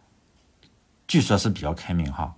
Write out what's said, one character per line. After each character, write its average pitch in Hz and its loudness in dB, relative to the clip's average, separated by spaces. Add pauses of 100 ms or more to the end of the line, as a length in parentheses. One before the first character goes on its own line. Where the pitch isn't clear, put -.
(1120)
据 160 6
说 107 4
是 107 2
比 92 -4
较 80 -4
开 - -6
明 80 0
哈， 67 -6